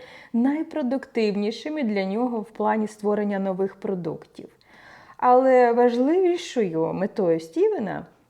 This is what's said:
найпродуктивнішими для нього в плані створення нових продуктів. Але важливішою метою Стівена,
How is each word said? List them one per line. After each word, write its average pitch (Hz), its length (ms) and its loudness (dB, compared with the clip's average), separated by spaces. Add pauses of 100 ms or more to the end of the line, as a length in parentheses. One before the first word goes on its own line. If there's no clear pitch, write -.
(340)
найпродуктивнішими 254 1500 -2
для 202 220 -2
нього 226 340 -2
в 208 100 -10
плані 214 380 -2
створення 208 520 -2
нових 190 360 -4
продуктів. 175 720 -8 (680)
Але 254 540 6
важливішою 247 1200 0
метою 170 460 0
Стівена, 208 680 -2 (240)